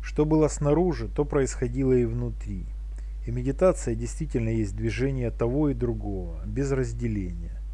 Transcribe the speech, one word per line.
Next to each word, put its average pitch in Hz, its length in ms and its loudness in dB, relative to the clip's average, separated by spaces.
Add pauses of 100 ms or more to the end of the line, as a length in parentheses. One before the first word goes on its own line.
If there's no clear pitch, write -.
Что - 220 0
было 156 240 4
снаружи, 147 580 2
то 147 180 -2
происходило 131 680 0
и 123 120 6
внутри. 113 640 -4 (580)
И 120 60 -4
медитация 131 640 2
действительно 117 540 -2
есть 110 260 2
движение 117 560 0
того 135 380 2
и 135 60 2
другого, 101 720 -2
без 131 280 0
разделения. 110 880 -2 (120)